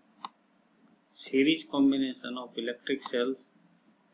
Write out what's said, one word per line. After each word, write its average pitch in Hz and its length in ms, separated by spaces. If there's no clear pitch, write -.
series 151 580
combination 135 680
of 123 200
electric 120 460
cells, 127 460